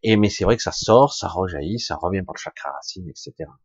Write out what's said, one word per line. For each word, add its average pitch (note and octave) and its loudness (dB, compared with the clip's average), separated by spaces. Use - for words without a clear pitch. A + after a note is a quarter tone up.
Et, A2 4
mais G#2 4
c'est - -4
vrai A2 4
que - -8
ça F#2 -4
sort, C3 6
ça - -8
rejaillit, F2 -4
ça - -8
revient F#2 -2
par - -12
le - -16
chakra - -12
racine, D#2 -14
et - -16
cetera. - -16